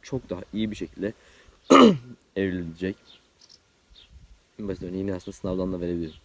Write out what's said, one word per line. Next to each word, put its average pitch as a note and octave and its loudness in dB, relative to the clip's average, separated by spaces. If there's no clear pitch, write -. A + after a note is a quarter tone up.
çok - -8
daha F2+ -8
iyi G#2+ -2
bir G2+ -8
şekilde F#2 -6
<clears throat> A#3+ 10
evrilecek. F#2 -4
En G#2 -8
basit F#2 -6
örneğini F#2+ -4
aslında F#2 -10
sınavdan F#2 -2
da F2 -6
verebilirim. E2+ -4